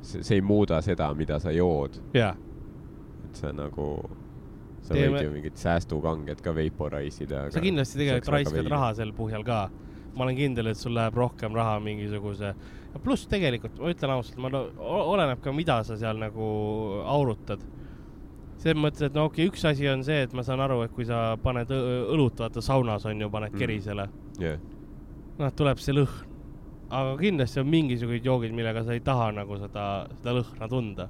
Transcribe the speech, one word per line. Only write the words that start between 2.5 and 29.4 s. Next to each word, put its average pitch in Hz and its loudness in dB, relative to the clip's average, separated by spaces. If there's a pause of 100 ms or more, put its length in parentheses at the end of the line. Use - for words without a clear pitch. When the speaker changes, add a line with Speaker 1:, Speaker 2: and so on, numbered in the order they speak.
Speaker 1:
Et - -12
sa 71 -4
nagu, 73 -4 (960)
sa - -2
Speaker 2:
Teeme 71 6
Speaker 1:
võid 143 2
ju 73 -2
mingit 73 -6
säästukanget 80 0
ka 85 0
vaporize 76 -2
ida, 69 -4
Speaker 2:
Sa 160 0
Speaker 1:
aga - 0
Speaker 2:
kindlasti 147 2
Speaker 1:
see 139 0
Speaker 2:
tegelikult 131 2
Speaker 1:
oleks - -
väga 143 4
Speaker 2:
raiskad 147 2
Speaker 1:
veider. 147 2
Speaker 2:
raha 123 2
sel 107 -4
põhjal 110 -4
ka. 113 2 (560)
Ma 127 2
olen 127 2
kindel, 127 2
et 107 0
sul 117 -4
läheb 113 2
rohkem 120 0
raha 110 2
mingisuguse, 104 -4 (400)
ja - -10
pluss - 2
tegelikult, 127 0
ma 156 0
ütlen 139 0
ausalt, 127 -2
ma 131 -2
no-, 131 0 (100)
o-, 143 -2 (120)
oleneb 143 2
ka, 139 -2
mida 151 4
sa 110 -6
seal 110 0
nagu 110 -2 (640)
aurutad. 120 2 (960)
Selles 160 4
mõttes, 147 2
et 135 -2
no 156 4
okei, 160 2
üks - 0
asi 143 4
on 135 4
see, 143 2
et 123 -4
ma 127 -2
saan 131 0
aru, 135 4
et 113 -2
kui 120 -4
sa 113 2
paned 123 0
õ-, 135 2 (340)
õlut, 131 6
vaata, 113 -2
saunas 120 4
on 107 -2
ju, 104 0
paned 107 -4
Speaker 1:
Mm. 98 -2
Speaker 2:
kerisele. 104 -2 (320)
Speaker 1:
Jah. 80 0 (840)
Speaker 2:
Noh, 139 0
tuleb 139 4
see 139 0
lõhn. 139 2 (680)
Aga 131 0
kindlasti 156 2
on 135 2
mingisugused 123 2
joogid, 117 2
millega 113 0
sa 120 0
ei 120 -4
taha 123 4
nagu 101 -6